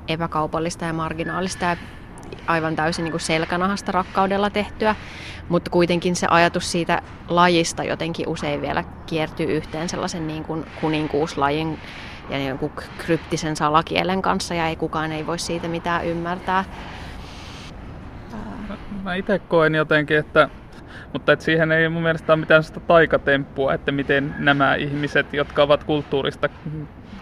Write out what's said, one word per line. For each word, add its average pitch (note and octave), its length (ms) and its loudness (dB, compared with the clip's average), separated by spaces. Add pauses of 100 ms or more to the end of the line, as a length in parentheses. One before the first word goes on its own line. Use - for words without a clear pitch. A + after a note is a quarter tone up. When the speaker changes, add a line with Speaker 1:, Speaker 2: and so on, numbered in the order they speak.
Speaker 1:
epäkaupallista D#3+ 760 -2
ja E3 80 -4
marginaalista E3 720 -4
ja F3 120 2 (680)
aivan D#3+ 300 0
täysin E3 280 0
niinku E3 140 -4
selkänahasta F3+ 760 0
rakkaudella G3 580 2
tehtyä, G#3 440 0 (540)
mutta F3 220 0
kuitenkin F3 460 4
se G3+ 140 0
ajatus E3+ 420 4
siitä E3+ 300 0 (260)
lajista E3+ 560 4
jotenkin - 440 -4
usein D3 340 -2
vielä D3 220 -2 (220)
kiertyy D#3 400 -2
yhteen D#3 420 -2
sellaisen F3+ 380 -4
niinku D#3 380 -6 (160)
kuninkuuslajin D3+ 960 0 (520)
ja C3 80 -4
jonkun C#3 340 -4 (260)
kryptisen D#3 580 -2
salakielen E3 680 0
kanssa, F#3 320 -2
ja E3 140 0
ei, D#3+ 80 -4
kukaan D#3+ 360 -4
ei D#3 140 -6
voi E3 120 -4
siitä E3+ 300 -4
mitään E3+ 380 -2
ymmärtää. F3 580 -2 (2000)
Speaker 2:
Mä, G#3 80 -8 (260)
mä F#3 120 -4
ite F#3+ 240 0
koen D#3+ 360 4
jotenkin, D3+ 420 4
että, D3+ 320 4 (640)
mutta - 200 2
et D3 80 6
siihen D#3+ 320 4
ei D#3+ 160 4
mun E3 140 -2
mielestä D#3+ 300 2
ole D#3+ 80 6
mitään D#3 220 8
sellaista - 240 -8
taikatemppua, C#3+ 880 4
että D3+ 180 -2
miten C#3 460 2
nämä C#3+ 360 4
ihmiset, C#3+ 580 0
jotka C#3+ 300 2
ovat C#3+ 220 6
kulttuurista C#3+ 640 0 (720)